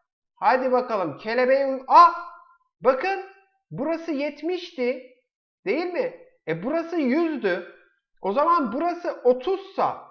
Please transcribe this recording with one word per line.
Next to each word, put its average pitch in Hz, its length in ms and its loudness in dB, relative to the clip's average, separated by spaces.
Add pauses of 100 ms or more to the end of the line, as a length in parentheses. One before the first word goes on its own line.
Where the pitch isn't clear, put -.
(360)
Hadi 254 360 2
bakalım 208 460 -2
kelebeği 254 480 2
uy-, 269 220 -4
Aa! 320 240 8 (680)
Bakın 370 440 0 (460)
burası 320 420 -4
yetmişti. 285 920 -4 (640)
Değil 302 260 -2
mi? 247 220 -4 (340)
E 160 140 -4
burası 330 340 -4
yüzdü. 254 800 -2 (480)
O 190 100 -4
zaman 294 400 2
burası 339 520 -4
otuzsa 254 880 -2